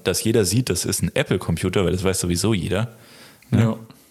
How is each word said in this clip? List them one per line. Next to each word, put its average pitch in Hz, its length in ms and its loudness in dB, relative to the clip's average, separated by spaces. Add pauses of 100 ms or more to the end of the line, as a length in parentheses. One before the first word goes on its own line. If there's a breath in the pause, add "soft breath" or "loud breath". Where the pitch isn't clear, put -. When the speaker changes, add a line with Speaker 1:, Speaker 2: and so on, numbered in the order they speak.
Speaker 1:
dass 92 180 0
jeder 113 220 4
sieht, 110 240 0
das - 160 -2
ist - 180 -4
ein 85 100 0
Apple-Computer, 95 720 0
weil 82 60 2
das 92 120 -2
weiß 92 180 0
sowieso 90 320 0
jeder. 95 340 -2 (640 loud breath)
Ne? 113 100 4
Speaker 2:
Ja. 113 160 2 (340)